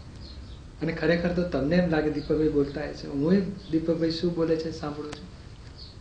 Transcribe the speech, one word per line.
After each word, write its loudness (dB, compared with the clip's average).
અને 0
ખરેખર 2
તો 2
તમને 2
એમ 6
લાગે 4
દીપકભાઈ 2
બોલતા 2
હશે, -8
હું 2
એ 6
દીપકભાઈ 2
શું 0
બોલે 4
છે -2
સાંભળું -6
છું. -12